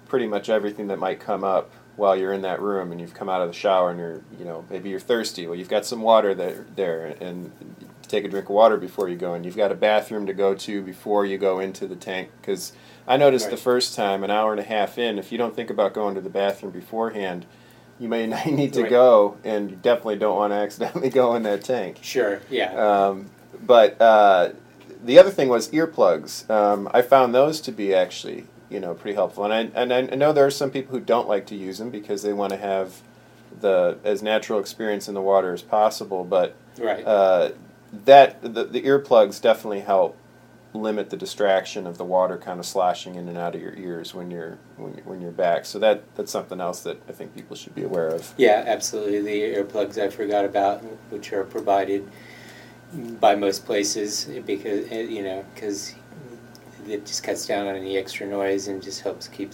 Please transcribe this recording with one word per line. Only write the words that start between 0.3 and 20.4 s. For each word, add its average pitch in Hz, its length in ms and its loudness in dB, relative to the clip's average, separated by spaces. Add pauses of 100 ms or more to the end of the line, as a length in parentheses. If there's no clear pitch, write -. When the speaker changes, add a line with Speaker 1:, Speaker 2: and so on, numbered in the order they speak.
Speaker 1:
everything 104 400 -2
that 95 100 -4
might 95 220 -4
come 98 240 -6
up 95 260 0 (260)
while 98 200 4
you're 95 160 -2
in 98 100 -4
that 92 200 -4
room, 98 280 -4
and 85 100 -10
you've 87 140 -14
come 101 140 -10
out 92 140 -2
of 87 60 -2
the 87 60 -12
shower 92 360 2
and 87 100 -8
you're, 82 200 -10 (180)
you 87 60 -14
know, 82 260 -12
maybe 95 180 -10
you're 95 100 -8
thirsty. 107 480 -2
Well, 85 100 -8
you've 92 120 -12
got 104 160 0
some 117 180 -8
water 107 320 6
there, 90 300 -6 (100)
there, 82 300 -4 (160)
and 87 320 -12 (560)
take 104 160 -2
a 98 40 -6
drink 95 180 -6
of - 80 -8
water 107 240 8
before 92 300 -6
you 87 80 -6
go, 87 180 -6
and 87 100 -8
you've 90 120 -10
got 104 140 2
a 95 60 -4
bathroom 107 500 0
to 98 60 -4
go 98 220 0
to 101 280 -8
before 101 440 -2
you 98 120 -4
go 95 220 0
into 98 260 -8
the 90 80 -10
tank, 92 360 -10 (120)
'cause - 300 -6 (340)
I 127 100 2
noticed 135 300 6
the 98 60 -6
Speaker 2:
Right. 113 80 -8
Speaker 1:
first 123 340 0
time, 98 300 -2
an 98 60 -2
hour 107 200 2
and 107 100 -4
a 104 40 -6
half 104 340 -2
in, 117 200 -2
if 95 120 -10
you 117 80 -6
don't 117 160 -2
think 117 160 -8
about 98 220 0
going 196 240 -4
to 190 40 -8
the 185 100 -10
bathroom 98 420 -2
beforehand, 95 720 -6 (560)
you 120 80 -8
may 113 180 -2
<laughs> 113 80 -4
not - 120 -4
need 143 280 0
to 123 80 2
Speaker 2:
Right. 110 80 0
Speaker 1:
go, 120 540 6
and 104 260 -4
you 95 100 -16
definitely 117 360 0
don't 101 200 0
wanna 101 200 0